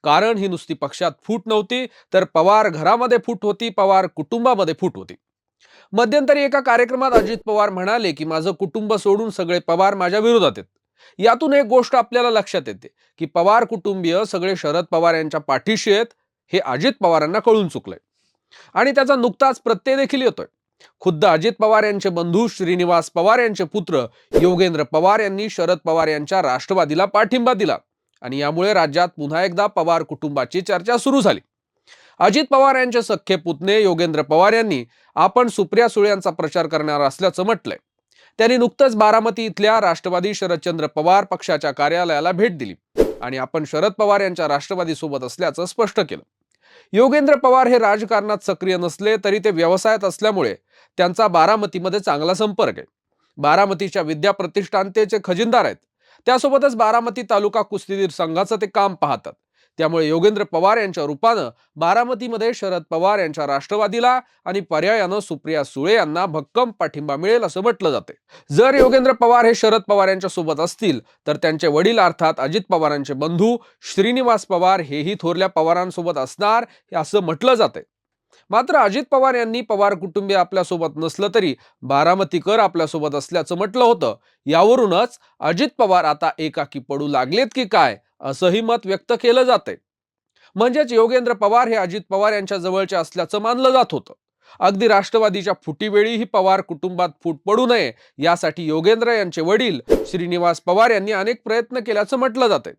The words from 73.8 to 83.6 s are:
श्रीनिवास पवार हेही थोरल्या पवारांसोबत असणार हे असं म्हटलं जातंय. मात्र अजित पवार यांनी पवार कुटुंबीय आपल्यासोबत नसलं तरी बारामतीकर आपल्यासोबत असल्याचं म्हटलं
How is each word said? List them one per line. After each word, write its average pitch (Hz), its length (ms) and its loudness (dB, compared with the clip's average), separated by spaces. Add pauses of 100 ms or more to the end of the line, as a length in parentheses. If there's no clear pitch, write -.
श्रीनिवास 240 520 0
पवार 185 340 0
हेही 151 400 -6
थोरल्या 175 280 -2
पवारांसोबत 170 720 -4
असणार 208 440 -2
हे - 340 -14
असं 170 240 -2
म्हटलं 180 340 0
जातंय. 208 280 -2 (680)
मात्र 247 260 0
अजित 233 340 2
पवार 262 240 2
यांनी 233 260 -4
पवार 202 340 0
कुटुंबीय 196 420 -4
आपल्यासोबत 175 600 -2
नसलं 165 380 -4
तरी 185 220 0 (260)
बारामतीकर 175 760 0
आपल्यासोबत 160 560 -2
असल्याचं 165 420 -4
म्हटलं 214 280 0